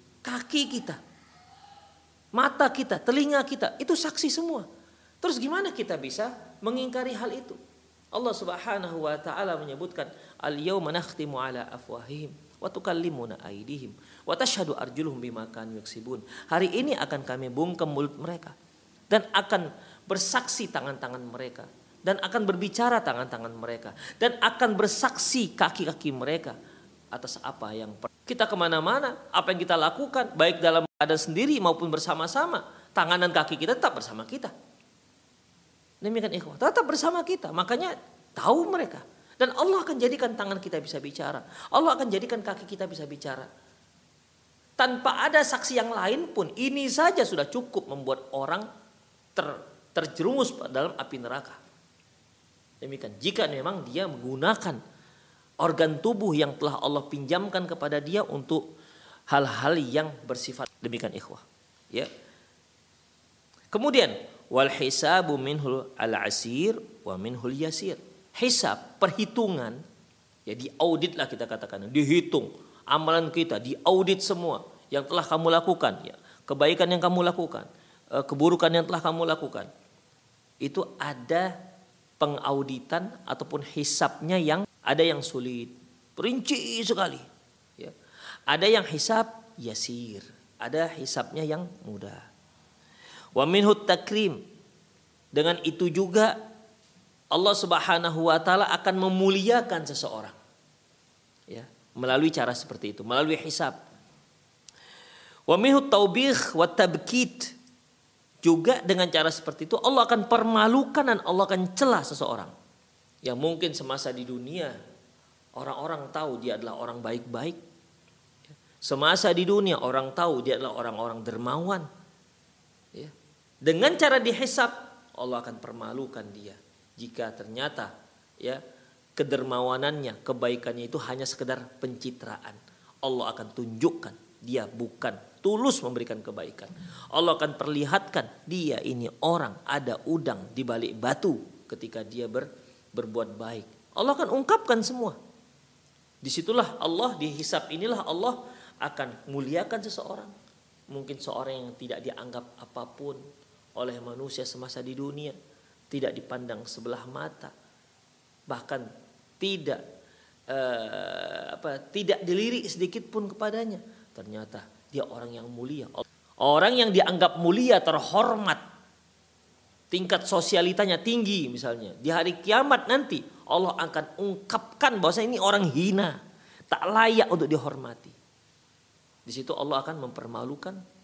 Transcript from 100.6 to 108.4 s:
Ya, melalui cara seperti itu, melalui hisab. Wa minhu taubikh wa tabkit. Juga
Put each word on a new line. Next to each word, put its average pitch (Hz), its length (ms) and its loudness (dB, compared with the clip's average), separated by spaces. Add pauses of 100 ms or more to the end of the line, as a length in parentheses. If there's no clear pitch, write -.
Ya, 117 220 -16 (240)
melalui 131 400 4
cara 123 240 0
seperti 104 400 -10
itu, - 80 -12
melalui 139 320 2
hisab. 151 400 -4 (1700)
Wa 170 160 6
minhu 277 320 6
taubikh 208 640 4
wa 165 100 8
tabkit. 180 960 0 (800)
Juga 170 400 6